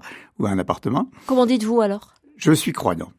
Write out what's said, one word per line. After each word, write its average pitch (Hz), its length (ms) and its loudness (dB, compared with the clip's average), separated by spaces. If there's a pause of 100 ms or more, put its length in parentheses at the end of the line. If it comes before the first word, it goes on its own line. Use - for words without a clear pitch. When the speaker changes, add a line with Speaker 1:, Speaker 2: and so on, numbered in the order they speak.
(400)
Speaker 1:
ou 107 80 0
un 98 100 0
appartement. 110 540 -2 (160)
Speaker 2:
Comment 254 180 4
dites-vous 233 360 0
alors ? 202 320 -4 (240)
Speaker 1:
Je - 160 4
suis - 180 0
croyant. 85 480 -4